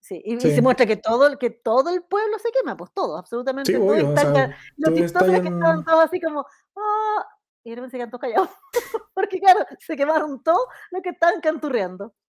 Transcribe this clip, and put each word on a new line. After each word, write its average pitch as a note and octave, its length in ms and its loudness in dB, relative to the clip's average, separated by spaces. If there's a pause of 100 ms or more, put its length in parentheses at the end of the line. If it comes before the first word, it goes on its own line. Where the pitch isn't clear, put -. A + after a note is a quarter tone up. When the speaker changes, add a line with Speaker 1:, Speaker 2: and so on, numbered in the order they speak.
Speaker 1:
Sí, F3 160 -12
y, A3+ 120 -4
y B3 40 -8
Speaker 2:
Sí. B3 140 2
Speaker 1:
se A#3+ 80 4
muestra B3 240 4
que G#3 100 0
todo A#3+ 300 2
el, C#4+ 100 2
que B3 140 -2
todo C4+ 440 0
el F4+ 80 -2
pueblo G#4 360 -2
se A4+ 120 -4
quema, G#4 280 -2
pues F3+ 160 -14
todo, F3 240 -4
absolutamente B3+ 540 -4
Speaker 2:
Sí, A#3+ 60 2
Speaker 1:
todo, G#3 160 2
y - 60 2
Speaker 2:
obvio, - 80 0
o D3 60 0
Speaker 1:
están C#4+ 200 2
Speaker 2:
sea, C3+ 140 2
Speaker 1:
ca-, - 80 -12 (220)
los C#4+ 160 2
Speaker 2:
todo E3+ 100 2
está E3+ 160 -2
Speaker 1:
chistosos F#4 80 4
es F#4 60 4
que - 80 2
Speaker 2:
bien. - 120 -4
Speaker 1:
estaban D#4+ 300 2
todos D#4+ 220 4
así F4 140 -6
como, D4+ 260 -6 (300)
"Ah", G#4+ 500 -4 (360)
y A3+ 80 -14
de A3+ 60 -10
repente B3 160 -12
se B3+ 60 -8
quedan A#3+ 120 -8
todos A#3+ 120 -12
callados. C4+ 260 0 (240)
<laughs> A4+ 420 -8
Porque, F#4+ 240 -4
claro, F#4+ 220 6 (180)
se - 180 -10
quemaron D4 460 -2
todos F4 200 2 (300)
los F4+ 100 -6
que F4+ 80 -6
estaban F4 320 0
canturreando. A3+ 720 -4 (140)